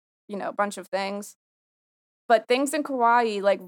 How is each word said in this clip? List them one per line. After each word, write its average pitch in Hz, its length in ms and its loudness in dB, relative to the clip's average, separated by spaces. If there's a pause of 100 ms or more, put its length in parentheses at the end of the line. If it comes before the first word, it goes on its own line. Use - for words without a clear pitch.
(280)
you 202 80 -10
know, 185 120 -8
a 160 40 -6
bunch 202 240 -4
of 185 120 -14
things. 196 480 -8 (920)
But 220 200 4
things 277 260 0
in 302 80 -2
Kauai, 233 580 2
like, 196 280 2